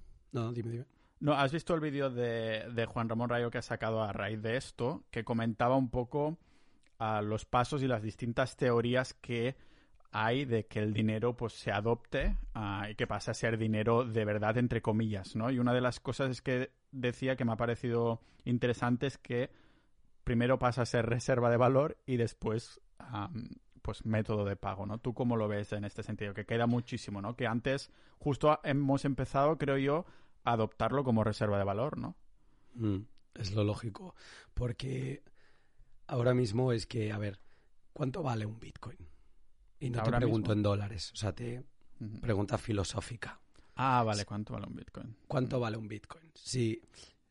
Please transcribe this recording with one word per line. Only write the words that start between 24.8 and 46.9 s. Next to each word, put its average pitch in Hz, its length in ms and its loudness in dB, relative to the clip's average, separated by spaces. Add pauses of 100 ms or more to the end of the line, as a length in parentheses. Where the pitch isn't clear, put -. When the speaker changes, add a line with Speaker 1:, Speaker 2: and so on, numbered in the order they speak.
Speaker 2:
¿no? 104 120 -4
¿Tú 123 140 -4
cómo 120 240 0
lo 110 100 2
ves 104 280 -2
en 104 100 -4
este 104 180 -8
sentido? 101 300 -6
Que 101 140 -8
queda 117 200 2
muchísimo, 117 540 -2
¿no? 113 160 -6
Que 127 100 -2
antes 120 440 -2 (280)
justo 147 320 2
a-, 151 140 4
hemos 139 400 2
empezado, 139 540 2
creo 139 180 0
yo, 143 300 0 (360)
a 120 100 2
adoptarlo 113 520 2
como 113 180 6
reserva 104 360 2
de 98 60 0
valor, 104 340 -2
¿no? - 180 -6 (600)
Speaker 1:
Mm, 104 240 0 (340)
es 98 180 -6
lo 104 100 2
lógico, 104 520 -4 (400)
porque 131 680 -4 (840)
ahora 123 260 4
mismo 123 400 2
es 110 140 -2
que, 107 260 -2
a 104 60 -6
ver, 104 200 -6 (540)
¿cuánto 147 300 -4
vale 113 240 -2
un 107 120 -8
Bitcoin? - 380 -14 (840)
Y 131 100 -4
no 117 120 -2
te 110 40 0
Speaker 2:
Ahora 120 120 4
Speaker 1:
pregunto 110 320 4
Speaker 2:
mismo. - 40 4
Speaker 1:
en 104 100 4
dólares, 101 480 -2
o - 40 -16
sea, 101 160 -2
te 120 320 -8 (360)
Speaker 2:
Ujú. 110 200 -10
Speaker 1:
pregunta 107 380 0
filosófica. - 800 -4 (360)
Speaker 2:
Ah, 127 260 4
vale, 107 200 2
Speaker 1:
Sí. - 20 -6
Speaker 2:
¿cuánto 107 300 -8
vale 104 120 -8
un - 80 -10
Bitcoin? - 420 -14 (120)
Speaker 1:
¿Cuánto 131 280 0
Speaker 2:
Ujú. 123 60 0
Speaker 1:
vale 113 140 -2
un 110 100 -8
Bitcoin? - 480 -14
Si, 117 480 -2 (480)